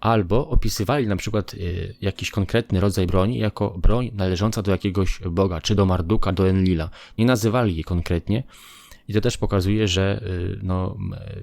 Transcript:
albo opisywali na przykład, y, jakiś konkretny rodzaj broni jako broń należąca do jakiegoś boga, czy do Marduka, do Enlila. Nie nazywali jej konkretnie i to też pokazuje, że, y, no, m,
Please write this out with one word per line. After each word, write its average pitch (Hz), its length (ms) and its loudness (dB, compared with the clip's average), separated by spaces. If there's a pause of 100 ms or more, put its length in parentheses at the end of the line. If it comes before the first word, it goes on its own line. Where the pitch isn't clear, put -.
albo 110 480 2
opisywali 113 580 2
na 101 100 0
przykład, 104 380 -4
y, 92 460 -6
jakiś - 300 -4
konkretny 98 500 0
rodzaj 98 260 2
broni 95 320 2
jako 104 400 -2
broń 117 360 4
należąca 101 480 0
do 98 80 0
jakiegoś 95 500 0 (100)
boga, 90 300 0
czy - 140 0
do 98 120 4
Marduka, 92 460 2
do 95 160 2
Enlila. 92 420 2 (280)
Nie 113 80 4
nazywali 113 480 2
jej 80 100 -4
konkretnie 90 580 -2 (680)
i 98 60 -8
to 107 60 4
też - 160 0
pokazuje, 104 520 0
że, 95 380 0
y, 92 360 -6
no, 92 360 -2
m, 95 160 -6 (280)